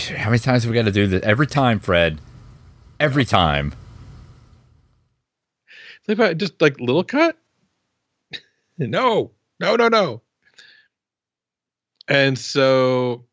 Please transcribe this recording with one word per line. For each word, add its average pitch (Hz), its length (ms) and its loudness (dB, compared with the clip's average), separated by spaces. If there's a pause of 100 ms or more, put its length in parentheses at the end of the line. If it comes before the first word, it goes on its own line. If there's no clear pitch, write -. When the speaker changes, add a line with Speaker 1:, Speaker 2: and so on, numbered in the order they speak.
(180)
Speaker 1:
How 107 140 -2
many 120 80 2
times 123 240 0
have 117 80 -4
we 113 40 0
gotta 110 160 2
do 101 160 2
this? 92 160 0
Every 117 240 2
time, 123 320 0
Fred. 85 400 0 (800)
Every 147 240 0
time. 73 500 0 (2250)
Speaker 2:
Think 208 140 -2
about 220 120 2
it, 165 80 -4
just, 196 220 -6
like, 147 180 2
little 127 260 -2
cut? 311 320 0 (920)
<laughs> - 60 -16 (400)
No. 180 540 -2 (300)
No, 196 160 0
no, 233 100 4
no. 190 340 0 (1900)
And 135 280 2
so 127 960 0